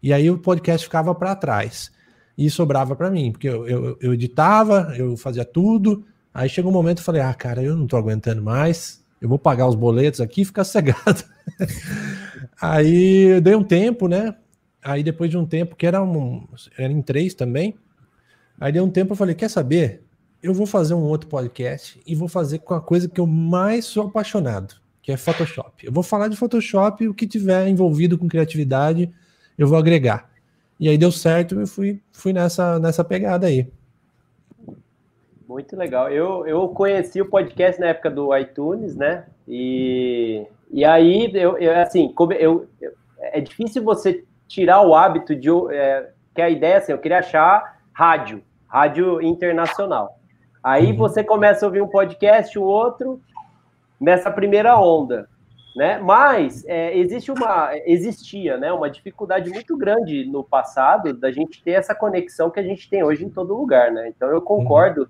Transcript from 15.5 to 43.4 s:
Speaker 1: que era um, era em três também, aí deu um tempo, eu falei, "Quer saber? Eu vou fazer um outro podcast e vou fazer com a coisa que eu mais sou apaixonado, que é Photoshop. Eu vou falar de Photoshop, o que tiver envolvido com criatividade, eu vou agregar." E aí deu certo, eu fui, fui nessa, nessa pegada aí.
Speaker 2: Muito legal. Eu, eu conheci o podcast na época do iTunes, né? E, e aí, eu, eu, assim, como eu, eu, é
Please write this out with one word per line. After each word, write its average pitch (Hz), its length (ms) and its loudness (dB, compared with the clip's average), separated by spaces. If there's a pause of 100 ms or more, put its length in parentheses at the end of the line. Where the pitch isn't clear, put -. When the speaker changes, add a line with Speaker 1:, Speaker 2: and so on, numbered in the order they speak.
Speaker 1:
que - 120 -4
era 190 160 0
um, 135 440 -4 (300)
era 131 160 -4
em 147 100 -2
três 160 320 -2
também, 143 420 -4 (840)
aí 139 100 -4
deu 175 140 0
um 190 60 0
tempo, 190 220 0
eu 202 40 -6
falei, 190 180 -2
"Quer 220 160 -6
saber? 151 540 -2 (360)
Eu 185 140 -2
vou 202 120 -2
fazer 175 280 0
um 170 80 -2
outro 151 260 -4
podcast 131 800 -8
e 165 80 -6
vou 165 140 -4
fazer 160 320 -4
com - 140 -8
a 165 60 -4
coisa 175 280 0
que 180 120 -6
eu 170 60 0
mais 180 580 0
sou 214 220 -4
apaixonado, 165 680 -4 (280)
que - 80 -10
é 135 60 -4
Photoshop. - 680 -6
Eu 117 80 -12
vou 170 120 -2
falar 208 240 -2
de 214 80 -6
Photoshop, 214 720 0
o 202 60 -6
que 220 120 -6
tiver 190 400 0
envolvido 175 500 2
com 170 120 -2
criatividade, 160 840 0 (480)
eu 147 80 4
vou 151 100 4
agregar." 156 540 2 (500)
E 156 80 2
aí 151 80 4
deu 170 140 6
certo, 170 480 0
eu 208 80 -4
fui, 202 340 -4 (120)
fui - 200 -4
nessa, 175 460 0
nessa 160 240 0
pegada 185 460 0
aí. 127 180 2 (1800)
Speaker 2:
Muito 139 280 -14
legal. 139 340 -4
Eu, 175 360 -4
eu 170 220 -2
conheci 190 520 -2
o 190 80 0
podcast 185 520 0
na 175 80 0
época 165 220 -2
do 139 260 -2
iTunes, 151 580 -4
né? 147 300 -4 (220)
E, 123 960 -4 (260)
e 143 140 0
aí, 170 500 6
eu, 180 220 2
eu, 165 240 2
assim, 170 320 2
como 170 220 2
eu, 165 340 2 (120)
eu, 143 120 -12 (260)
é 147 220 -6